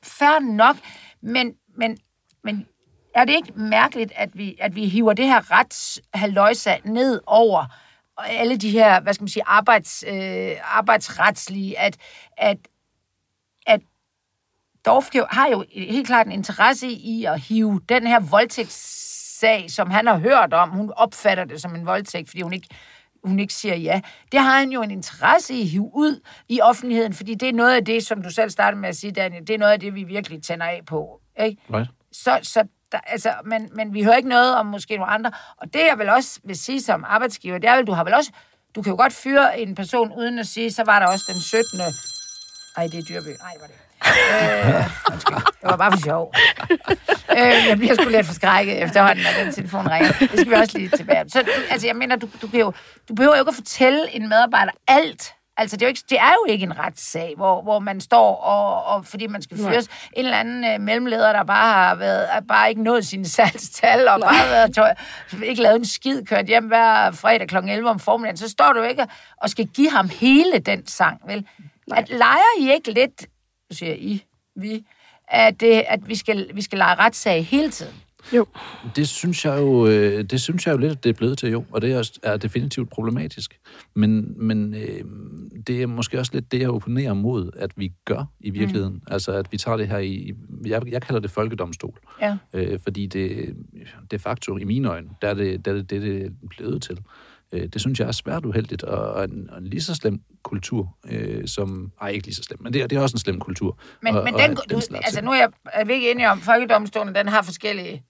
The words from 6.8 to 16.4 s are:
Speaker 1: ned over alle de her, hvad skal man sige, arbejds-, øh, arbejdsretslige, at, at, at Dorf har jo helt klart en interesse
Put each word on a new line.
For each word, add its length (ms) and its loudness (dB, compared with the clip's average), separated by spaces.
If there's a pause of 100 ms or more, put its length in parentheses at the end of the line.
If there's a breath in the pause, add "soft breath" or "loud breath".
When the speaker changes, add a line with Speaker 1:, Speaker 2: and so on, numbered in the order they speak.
Speaker 1:
ned 420 0
over 380 4 (640 soft breath)
alle 280 0
de 140 -4
her, 300 6
hvad 140 -2
skal 80 -10
man 60 -8
sige, 180 -6
arbejds-, 640 2
øh, 440 -6 (120)
arbejdsretslige, 1120 -2
at, 180 -2 (420 loud breath)
at, 180 2 (1080)
at 140 4 (1040)
Dorf 220 4 (220)
har 180 2
jo 160 0 (100)
helt 320 -4
klart 200 4
en 60 -10
interesse 560 0